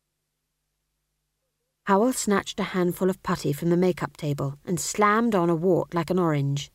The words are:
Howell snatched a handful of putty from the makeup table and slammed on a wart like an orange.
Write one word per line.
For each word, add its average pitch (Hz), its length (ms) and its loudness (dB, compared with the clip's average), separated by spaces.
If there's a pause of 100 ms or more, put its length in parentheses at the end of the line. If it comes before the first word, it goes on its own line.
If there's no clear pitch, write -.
(1900)
Howell 214 260 4
snatched - 480 -2
a 185 140 -6
handful 180 360 0
of 185 120 -4
putty 165 300 -2
from 165 180 -2
the 175 60 4
makeup 175 400 0
table 143 480 -4
and 175 160 -4
slammed 214 540 2
on 175 160 2
a 170 60 2
wart 165 360 0
like 170 180 -2
an 180 80 0
orange. 143 560 0